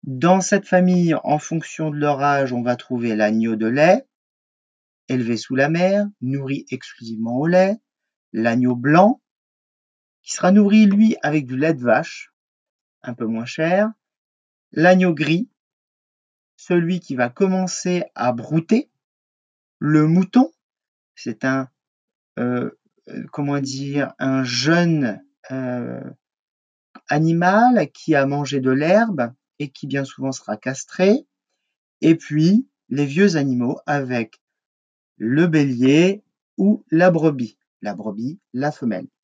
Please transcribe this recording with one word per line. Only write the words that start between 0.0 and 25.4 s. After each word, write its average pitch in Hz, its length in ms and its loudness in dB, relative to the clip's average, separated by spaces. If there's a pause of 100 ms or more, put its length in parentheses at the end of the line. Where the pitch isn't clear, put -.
Dans 165 380 2
cette 196 240 -2
famille, 180 580 2
en 147 160 0
fonction 160 520 -6
de 147 60 -8
leur 147 240 -2
âge, 139 320 0
on 120 80 -4
va 123 140 -2
trouver 120 400 -4
l'agneau 110 400 0
de 110 120 -2
lait, 160 380 2 (1040)
élevé 120 280 -2
sous - 180 -8
la 139 140 0
mère, 190 380 0 (140)
nourri 135 500 -6
exclusivement 117 680 -8
au 151 100 -2
lait, 190 300 2 (540)
l'agneau 120 440 0
blanc, 160 460 4 (1040)
qui - 100 -14
sera - 180 2
nourri, 208 340 6
lui, 208 380 4
avec 147 220 -2
du 131 120 -8
lait 156 160 0
de 127 100 -6
vache, 123 500 -2 (680)
un 120 120 -12
peu 117 120 -8
moins 113 200 -6
cher, 180 460 -2 (800)
l'agneau 180 420 4
gris, 156 360 -2 (1040)
celui 175 440 -2
qui - 160 -10
va 123 140 0
commencer 185 760 -2 (120)
à 123 160 -2
brouter, 160 580 -2 (880)
le 151 280 2
mouton, 185 440 2 (640)
c'est - 300 -12
un, 131 240 -4 (680)
euh, 123 320 -4 (380)
euh, - 220 -14
comment 143 280 -4
dire, 139 600 -6
un 131 240 -2
jeune, 135 800 0 (300)